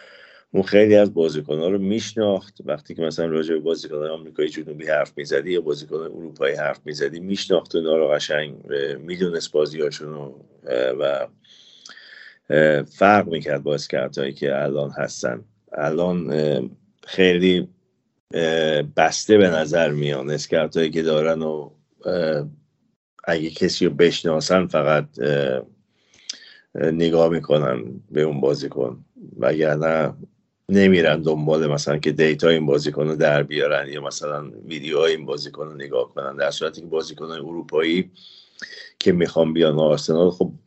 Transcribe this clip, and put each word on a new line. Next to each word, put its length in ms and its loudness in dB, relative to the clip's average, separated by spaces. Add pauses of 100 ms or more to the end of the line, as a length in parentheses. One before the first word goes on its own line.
(500)
اون 120 0
خیلی 340 6
از 180 6
بازیکن‌ها 540 -2
رو 100 0
می‌شناخت. 840 -4
وقتی 300 -8
که 80 -8
مثلاً 240 -4
راجع 280 -2
به 60 -2
بازیکن‌های 500 -6
آمریکای 380 -6
جنوبی 380 -12
حرف 300 -2
می‌زدی 360 -4
یا 80 0
بازیکن‌های 460 -6
اروپایی 500 -6
حرف 280 -4
می‌زدی، 360 -6
می‌شناخت 540 -2
اونا 220 0
رو 120 2
قشنگ، 460 -2 (160)
اه، 240 -4
می‌دونست 580 -6
بازی‌هاشون 560 -2
رو، 360 -14 (240)
اه، 220 0
و، 360 -2 (1200)
اه، 320 4
فرق 460 4
می‌کرد 340 -4
با 120 -2
اسکاتایی 580 -4
که 300 -2
الان 280 -2
هستن. 500 -6 (320)
الان، 600 -2
اه، 300 0 (440)
خیلی، 600 4 (680)
اه، 480 2
بسته 560 4
به 100 8
نظر 420 2
میان 400 -2
اسکاتایی 600 0
که 120 -2
دارن 400 0
و، 280 -6 (340)
اه، 420 -2 (800)
اگه 260 -2
کسی 360 0
رو 80 2
بشناسن 720 2
فقط، 420 2 (120)
اه، 420 0 (1120)
اه، 160 0
نگاه 380 4
می‌کنن 540 0 (280)
به 120 0
اون 180 0
بازیکن، 640 -2 (340)
وگرنه 760 0 (540)
نمیرن 540 4
دنبال 440 2
مثلاً 320 0
که 140 -2
دیتا 360 2
این 180 4
بازیکن 420 0
رو 80 -2
در 260 4
بیارن 460 -2
یا 120 -10
مثلاً 500 -8 (140)
ویدیوهای 520 0
این 100 -10
بازیکن 400 -10
رو 80 -16
نگاه 400 -6
کنن، 220 -10
در 140 -2
صورتی 300 -6
که 60 -16
بازیکن‌های 520 -8
اروپایی 720 -2 (880)
که 140 4
می‌خوان 400 2
بیان 260 4
آرسنال، 520 4
خب 220 -2 (140)